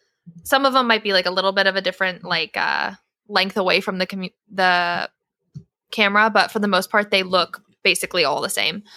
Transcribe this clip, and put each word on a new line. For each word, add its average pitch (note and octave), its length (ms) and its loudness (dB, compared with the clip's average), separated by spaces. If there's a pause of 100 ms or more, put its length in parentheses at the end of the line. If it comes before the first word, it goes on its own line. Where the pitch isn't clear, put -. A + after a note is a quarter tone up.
(420)
some C4+ 240 2
of B3+ 80 2
'em C4 140 4
might A3 160 2
be, G3+ 80 0
like, F#3 140 2
a F3+ 40 0
little F#3+ 220 0
bit G3 160 2
of F#3+ 80 0
a G3 40 0
different, F#3 440 -4
like, E3 320 -4
uh, D2+ 360 -2 (360)
length G3 280 0
away F#3 240 2
from F#3+ 180 -6
the F#3 80 -2
commu-, F#3 260 -10 (200)
the F3+ 560 0 (840)
camera, G#3 380 2
but G#3 200 2
for - 80 -4
the G#3 100 0
most F#3+ 220 0
part, G#3 220 0
they F#3+ 100 2
look F3+ 400 -2 (200)
basically F3+ 420 0
all C#3 160 0
the - 100 -4
same. D#3 320 -4 (140)